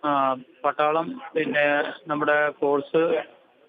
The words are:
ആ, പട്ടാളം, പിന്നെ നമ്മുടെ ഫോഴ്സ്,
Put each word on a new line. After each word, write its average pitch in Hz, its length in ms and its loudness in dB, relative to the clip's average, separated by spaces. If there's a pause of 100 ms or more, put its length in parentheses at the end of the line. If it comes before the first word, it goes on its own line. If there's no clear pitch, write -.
ആ, 139 280 2
പട്ടാളം, 151 880 -2 (140)
പിന്നെ 147 580 0 (140)
നമ്മുടെ 147 440 0 (100)
ഫോഴ്സ്, 151 640 0 (460)